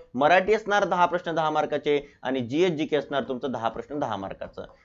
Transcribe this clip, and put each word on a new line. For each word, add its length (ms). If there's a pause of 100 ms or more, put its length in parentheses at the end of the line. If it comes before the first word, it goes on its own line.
(140)
मराठी 400
असणार 300
दहा 220
प्रश्न 280
दहा 160
मार्काचे 720
आणि 180
जीएस 300
जीके 260
असणार 260
तुमचं 300
दहा 160
प्रश्न 300
दहा 180
मार्काचं. 480 (200)